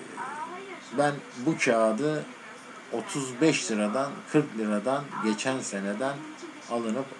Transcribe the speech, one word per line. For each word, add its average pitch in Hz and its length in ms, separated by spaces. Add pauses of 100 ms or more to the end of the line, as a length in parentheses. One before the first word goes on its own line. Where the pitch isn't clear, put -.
(960)
ben 147 160 (320)
bu 160 120
kağıdı 123 680 (680)
otuz 127 480
beş 151 300
liradan, 110 400 (200)
kırk 139 260
liradan 110 460 (200)
geçen 127 360
seneden 104 560 (560)
alınıp 117 340 (140)